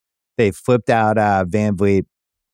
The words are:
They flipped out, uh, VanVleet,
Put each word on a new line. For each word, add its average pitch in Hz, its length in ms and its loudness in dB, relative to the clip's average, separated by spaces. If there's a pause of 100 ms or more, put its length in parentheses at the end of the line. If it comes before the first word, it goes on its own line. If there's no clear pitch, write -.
(380)
They 110 120 0
flipped 123 400 -2
out, 110 280 0
uh, 101 280 0
VanVleet, 101 580 -2 (500)